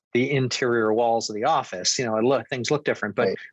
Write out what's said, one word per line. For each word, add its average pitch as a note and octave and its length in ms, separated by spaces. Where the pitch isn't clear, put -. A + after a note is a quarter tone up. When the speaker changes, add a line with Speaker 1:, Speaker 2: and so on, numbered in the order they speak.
Speaker 1:
the C3 180
interior B2 600
walls A#2 380
of G#2+ 60
the G#2 80
office. B2+ 560
You C3 60
know, A2 120
it A2 60
look, B2+ 240
things B2 240
look D3 140
different. A2 300
But A#2 120
Speaker 2:
Right. F#2+ 100